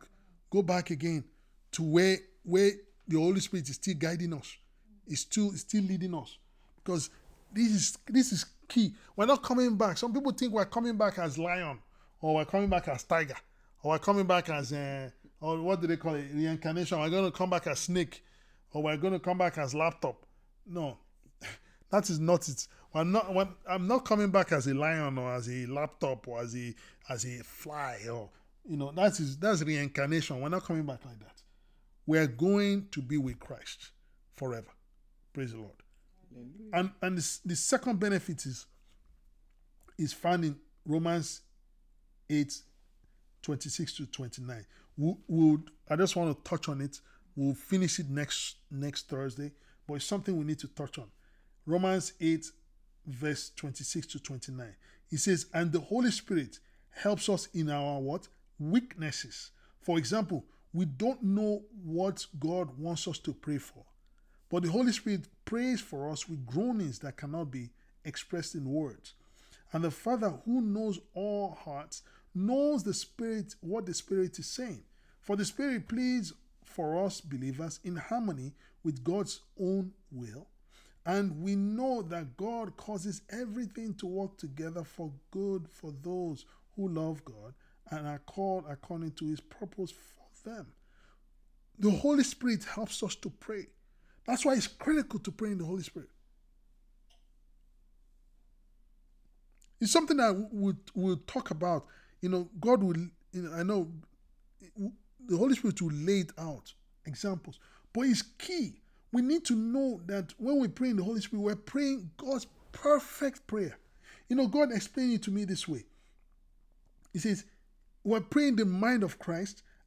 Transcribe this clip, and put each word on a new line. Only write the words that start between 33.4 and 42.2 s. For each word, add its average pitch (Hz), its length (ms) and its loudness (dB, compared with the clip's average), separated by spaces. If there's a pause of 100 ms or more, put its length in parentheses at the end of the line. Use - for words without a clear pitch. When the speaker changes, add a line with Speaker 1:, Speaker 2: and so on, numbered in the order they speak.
Speaker 1:
forever. 120 360 -8 (640)
Praise 131 180 -6
the 113 80 -12
Lord. 101 120 -14 (600)
Speaker 2:
Hallelujah. 151 420 -18
Speaker 1:
And, 180 180 0 (100)
and 185 160 -2
the, 170 40 -2
s-, - 240 -6
the 175 100 -2
second 247 440 0
benefit 190 460 -2
is, 131 200 -10 (1300)
is 151 160 -2
found 175 320 2
in 147 100 -2 (300)
Romans 165 560 0 (880)